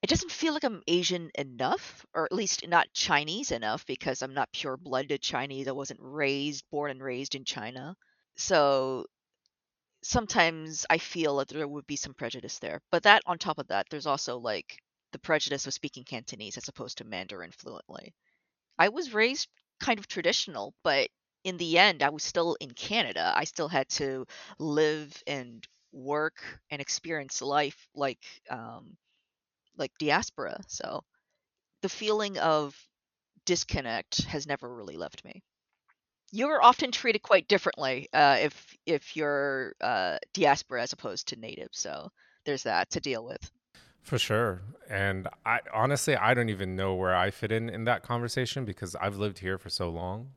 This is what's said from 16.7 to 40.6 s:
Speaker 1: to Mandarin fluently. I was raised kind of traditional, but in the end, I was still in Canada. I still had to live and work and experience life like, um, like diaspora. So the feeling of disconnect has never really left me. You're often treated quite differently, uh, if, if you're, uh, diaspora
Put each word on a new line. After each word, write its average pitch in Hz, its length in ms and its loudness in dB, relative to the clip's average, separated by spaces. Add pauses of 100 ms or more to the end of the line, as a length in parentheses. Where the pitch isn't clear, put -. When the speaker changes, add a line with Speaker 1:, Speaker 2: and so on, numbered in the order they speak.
Speaker 1:
to 110 80 -14
Mandarin 92 460 -10
fluently. - 640 -16 (640)
I 185 100 6
was 269 240 -6
raised 233 340 0 (320)
kind 233 200 0
of 202 80 -14
traditional, 165 680 -2 (100)
but 139 260 4 (340)
in 185 140 -4
the 165 200 2
end, 180 240 6
I 143 80 6
was 151 140 -6
still 170 360 0
in 139 120 -12
Canada. 120 640 -2
I - 80 2
still 156 240 -4
had 151 220 0
to 135 360 -4 (320)
live 151 680 0
and 123 380 -8 (260)
work 147 500 -2 (300)
and 143 100 -6
experience 143 600 -6
life 143 500 0
like, 139 320 -4 (240)
um, 117 480 -12 (800)
like 135 220 -4
diaspora. 151 680 0
So - 360 -8 (800)
the 190 60 -2
feeling 214 500 -2
of 151 360 2 (680)
disconnect 135 800 -2
has 151 240 -6
never 135 260 -6
really 95 240 -12
left - 260 -10
me. - 200 -20 (880)
You're 262 320 2
often 247 280 8
treated 220 300 0
quite 190 260 6
differently, 143 640 0
uh, 143 300 8
if, - 340 -2 (120)
if - 280 0
you're, 139 640 0
uh, 92 380 0 (160)
diaspora 139 480 4